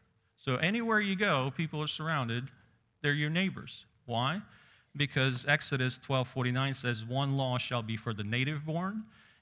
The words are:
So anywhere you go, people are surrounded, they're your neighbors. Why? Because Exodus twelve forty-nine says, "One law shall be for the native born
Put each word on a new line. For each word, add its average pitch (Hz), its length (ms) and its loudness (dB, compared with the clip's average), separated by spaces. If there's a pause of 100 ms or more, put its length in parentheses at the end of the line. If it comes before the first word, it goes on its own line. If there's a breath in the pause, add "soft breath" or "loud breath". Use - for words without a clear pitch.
(360)
So 127 220 -2
anywhere 220 420 2
you 196 160 2
go, 151 360 2
people 156 300 -2
are 151 60 -2
surrounded, 135 640 -2 (500 soft breath)
they're 143 120 4
your 151 160 0
neighbors. - 560 -2 (180)
Why? 127 380 0 (520 soft breath)
Because 135 520 0
Exodus 139 520 2
twelve 131 300 0
forty-nine 131 460 0
says, 117 320 -2
"One 135 320 0
law 127 200 2
shall 120 240 -2
be 110 140 -4
for 110 180 -4
the 104 120 -4
native 135 400 0
born 185 400 -4 (360 soft breath)